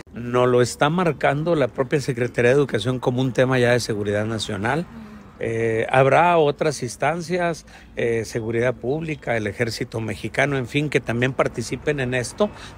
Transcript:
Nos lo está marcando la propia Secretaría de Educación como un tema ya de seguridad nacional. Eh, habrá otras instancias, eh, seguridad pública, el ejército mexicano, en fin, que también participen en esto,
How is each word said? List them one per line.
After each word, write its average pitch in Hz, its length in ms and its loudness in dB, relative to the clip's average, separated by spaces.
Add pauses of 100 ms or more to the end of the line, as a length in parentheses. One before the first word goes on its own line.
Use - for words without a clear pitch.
(140)
Nos 123 360 2
lo 123 120 6
está 143 280 2
marcando 156 680 0
la 127 140 2
propia 139 320 -2
Secretaría 123 500 0
de 139 60 4
Educación 127 420 0
como 127 220 0
un 131 100 0
tema 127 280 2
ya 120 120 4
de 123 80 4
seguridad 104 460 -2
nacional. 113 600 -2 (520)
Eh, 113 520 -2
habrá 135 480 6
otras 147 440 2
instancias, 165 840 -4 (320)
eh, 117 260 0
seguridad 117 500 -2
pública, 143 640 -4
el 107 120 -2
ejército 117 520 -4
mexicano, 113 580 -2
en 127 80 -4
fin, 147 240 -2
que 127 120 0
también 123 320 -2
participen 139 680 -4
en 127 140 -4
esto, 131 360 -2 (280)